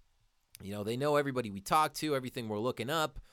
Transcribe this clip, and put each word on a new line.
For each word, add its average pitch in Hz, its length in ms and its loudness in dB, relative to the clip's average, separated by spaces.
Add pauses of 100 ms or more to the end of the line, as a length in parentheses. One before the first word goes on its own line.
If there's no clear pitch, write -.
(600)
You 95 120 -6
know, 104 100 -4
they 113 140 -2
know 147 180 4
everybody 131 340 2
we 98 120 -8
talk 156 340 2
to, 156 200 0
everything 127 320 -4
we're 104 120 -2
looking 120 320 -2
up, 156 280 0 (140)